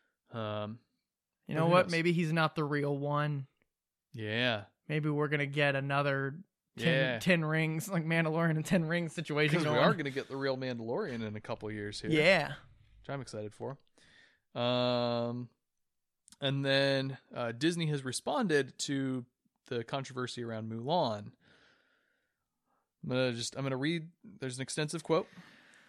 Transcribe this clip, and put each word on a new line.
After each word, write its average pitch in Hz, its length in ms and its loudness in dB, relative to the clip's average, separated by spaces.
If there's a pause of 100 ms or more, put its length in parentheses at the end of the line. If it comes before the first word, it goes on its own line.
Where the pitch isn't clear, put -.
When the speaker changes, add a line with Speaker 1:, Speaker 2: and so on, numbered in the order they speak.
(320)
Speaker 1:
Um, 107 460 -4 (680)
Speaker 2:
You - 80 -4
Speaker 1:
but 156 60 2
Speaker 2:
know 165 40 4
Speaker 1:
who 170 60 4
Speaker 2:
what? 180 160 6
Speaker 1:
knows? 175 40 -6
Speaker 2:
Maybe 165 220 4
he's 160 180 2
not 160 240 2
the 156 80 0
real 143 320 0
one. 143 520 -2 (680)
Speaker 1:
Yeah. 110 520 0 (220)
Speaker 2:
Maybe 151 220 0
we're 147 200 0
gonna 143 180 0
get 143 280 2
another 139 600 0 (420)
ten, 117 160 0
Speaker 1:
Yeah. 131 260 2
Speaker 2:
ten 170 240 4
Rings, 156 460 0
like 170 160 0
Mandalorian 165 460 2
and 156 140 2
Ten 170 200 4
Rings 165 280 -2
situation 151 440 2
Speaker 1:
'Cause 160 80 2
we - 80 2
Speaker 2:
going. 127 100 6
Speaker 1:
are 208 120 6
gonna 143 160 -4
get 131 180 -6
the 135 80 -6
real 135 200 0
Mandalorian 123 680 -4
in 104 80 -6
a 107 60 -10
couple 107 300 -6
years 104 280 -6
here. - 120 -2
Speaker 2:
Yeah. 156 380 6 (520)
Speaker 1:
Which - 120 -12
I'm 139 80 -6
excited 107 320 -10
for. 123 240 -8 (760)
Um, 120 920 0 (960)
and 139 240 0
then, 135 520 2 (160)
uh, 120 200 -4
Disney 165 340 0
has 147 160 0
responded 143 760 0
to 131 460 -2 (420)
the 117 180 -2
controversy 127 580 -6
around 113 280 -6
Mulan. 117 600 -2 (1700)
I'm 151 60 -6
gonna 127 240 2
just, 117 220 -6
I'm 135 80 -4
gonna 135 140 -2
read, 160 300 -2 (320)
there's 127 180 -6
an 131 40 -6
extensive 151 420 -4
quote. 165 240 2 (600)